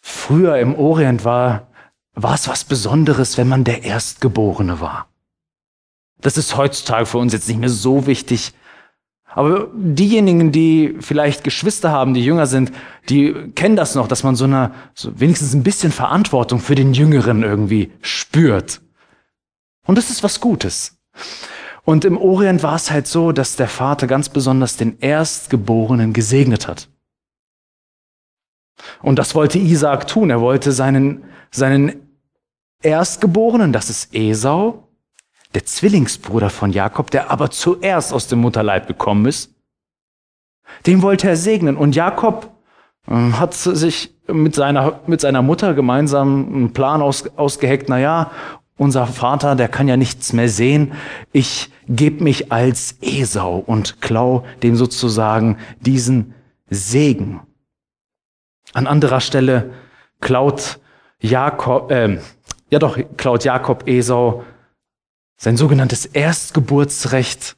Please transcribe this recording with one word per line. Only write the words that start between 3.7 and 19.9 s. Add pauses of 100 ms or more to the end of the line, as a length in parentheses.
Erstgeborene
war. (1120)
Das
ist
heutzutage
für
uns
jetzt
nicht
mehr
so
wichtig. (720)
Aber
diejenigen,
die
vielleicht
Geschwister
haben,
die
jünger
sind, (380)
die (200)
kennen
das
noch,
dass
man
so
eine, (220)
so
wenigstens
ein
bisschen
Verantwortung
für
den
Jüngeren
irgendwie
spürt. (1080)
Und